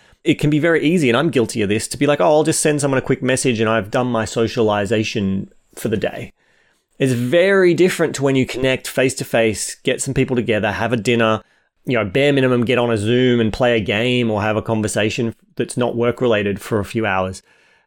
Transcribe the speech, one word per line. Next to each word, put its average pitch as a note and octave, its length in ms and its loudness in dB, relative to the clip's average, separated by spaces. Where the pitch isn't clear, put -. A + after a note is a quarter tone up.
it - 120 2
can D3+ 160 0
be D3 80 2
very D#3+ 240 2
easy, D3+ 260 2
and A#2 80 4
I'm D3+ 140 0
guilty A2+ 300 0
of G2 80 0
this, G#2+ 180 -2
to - 100 -10
be C#3+ 80 0
like, C#3+ 160 0
"Oh, F#3 40 4
I'll D#3 180 4
just D#3 180 0
send D3 200 0
someone C3+ 180 0
a - 60 -4
quick - 180 -2
message B2+ 360 0
and A2 80 2
I've A2 220 0
done B2 180 -2
my A2+ 180 -2
socialization G#2+ 1300 -2
for - 120 -8
the G#2+ 100 0
day." - 360 -6
It's C3 140 2
very E3+ 600 2
different D#3+ 420 2
to C3+ 80 -4
when C3+ 120 2
you C3 100 2
connect C3 420 -2
face-to-face, B2+ 920 -2
get - 220 -2
some C3+ 100 -4
people C3 220 0
together, G#2+ 360 0
have A2 220 -2
a B2 40 0
dinner, A2+ 440 2
you B2+ 140 -2
know, A2 80 0
bare C3+ 260 2
minimum, B2+ 320 2
get A#2+ 140 0
on A#2+ 140 0
a A2+ 60 2
Zoom B2 420 2
and A2 120 2
play A#2+ 240 0
a A2+ 40 2
game A#2 500 0
or G#2 140 -2
have G#2+ 120 0
a A2 60 0
conversation G#2+ 720 -2
that's - 220 -6
not A#2+ 180 -2
work-related A2+ 640 0
for - 160 -4
a G2+ 80 -2
few A2 220 -4
hours. F#2+ 340 -2